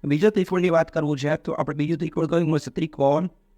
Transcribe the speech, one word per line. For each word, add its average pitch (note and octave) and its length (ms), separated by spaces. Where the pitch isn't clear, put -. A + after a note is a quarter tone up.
બીજો D3+ 260
ત્રિકોણની F3+ 400
વાત E3 240
કરવું D3+ 240
છે D3 180
તો D3+ 160
આપણે D3+ 240
બીજો D3+ 200
ત્રિકોણ D#3+ 300
કયું E3 240
મળશે? D3+ 220
ત્રિકોણ D#3 580